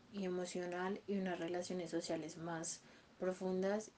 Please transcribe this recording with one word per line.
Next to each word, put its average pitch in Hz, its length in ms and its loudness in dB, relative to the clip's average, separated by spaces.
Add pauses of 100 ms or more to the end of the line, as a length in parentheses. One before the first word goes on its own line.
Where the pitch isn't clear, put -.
(120)
y 202 140 0
emocional 180 840 0
y 202 100 2
unas 185 220 2
relaciones 175 520 0
sociales 165 460 0
más 165 440 -4 (380)
profundas 185 800 2